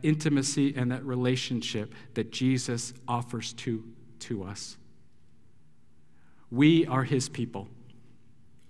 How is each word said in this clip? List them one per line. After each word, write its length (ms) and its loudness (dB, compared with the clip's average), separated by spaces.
intimacy 720 2
and 160 0
that 120 -4
relationship 880 -2
that 180 -2
Jesus 600 0
offers 460 -4
to, 280 -4
to 240 -6
us. 320 -12
We 360 6
are 180 2
his 260 0
people. 380 -6